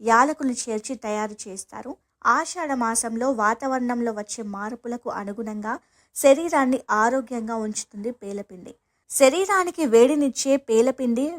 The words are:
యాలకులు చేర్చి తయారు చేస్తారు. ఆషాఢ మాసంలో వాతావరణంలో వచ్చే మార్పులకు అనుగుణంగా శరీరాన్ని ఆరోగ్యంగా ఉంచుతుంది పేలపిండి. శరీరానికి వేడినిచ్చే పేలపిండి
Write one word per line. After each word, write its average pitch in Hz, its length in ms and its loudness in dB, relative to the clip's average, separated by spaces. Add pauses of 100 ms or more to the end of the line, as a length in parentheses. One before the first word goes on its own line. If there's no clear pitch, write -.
యాలకులు 254 500 4
చేర్చి 233 440 -6
తయారు 214 540 -6
చేస్తారు. - 480 -14 (280)
ఆషాఢ 302 480 0
మాసంలో 233 580 0
వాతావరణంలో 240 800 0
వచ్చే 208 320 -8
మార్పులకు 226 680 -8
అనుగుణంగా 214 720 -8 (360)
శరీరాన్ని 277 640 4 (100)
ఆరోగ్యంగా 226 680 0
ఉంచుతుంది 214 560 -6
పేలపిండి. 202 640 -12 (340)
శరీరానికి 349 760 2
వేడినిచ్చే 269 720 4
పేలపిండి 254 800 0